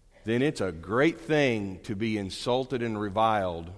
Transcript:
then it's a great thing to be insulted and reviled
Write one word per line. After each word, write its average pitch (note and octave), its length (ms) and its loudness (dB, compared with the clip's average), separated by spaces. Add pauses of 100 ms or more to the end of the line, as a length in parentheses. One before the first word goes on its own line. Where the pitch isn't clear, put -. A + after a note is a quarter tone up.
(240)
then A#2 160 2
it's C#3+ 220 0
a F#2 100 -2
great A2+ 480 2
thing A#2 640 0
to A2+ 120 -6
be G#2+ 220 -2
insulted B2 680 -2
and A2+ 160 -2
reviled G2 800 0